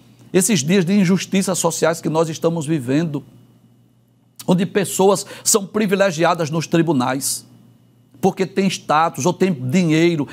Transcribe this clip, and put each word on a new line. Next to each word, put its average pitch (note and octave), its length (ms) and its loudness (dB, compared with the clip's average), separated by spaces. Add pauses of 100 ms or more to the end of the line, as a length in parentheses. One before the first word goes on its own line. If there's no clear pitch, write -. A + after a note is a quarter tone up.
(320)
esses F#3+ 280 2
dias E3+ 260 2
de F3+ 80 0
injustiças F#3+ 640 0
sociais E3+ 440 -2
que - 80 -4
nós D#3 200 0
estamos E3 380 -4
vivendo, C#3+ 560 -2 (1200)
onde F3+ 180 2
pessoas F#3+ 600 0 (180)
são G3+ 220 2
privilegiadas F3 840 0
nos D#3+ 160 -4
tribunais, C#3 800 -2 (760)
porque F#3+ 240 0
têm G3 220 -2
status, D#3+ 580 0
ou F3 80 2
têm F#3 180 0
dinheiro, D#3 800 0